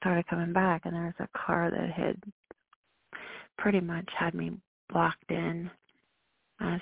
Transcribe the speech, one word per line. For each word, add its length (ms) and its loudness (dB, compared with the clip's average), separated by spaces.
started 280 2
coming 240 0
back, 320 4
and 100 -4
there 240 -4
was 100 -6
a 100 -8
car 320 2
that 200 0
had 300 -2
pretty 220 4
much 360 -4
had 180 0
me 180 -2
blocked 380 2
in, 400 -2
a 220 0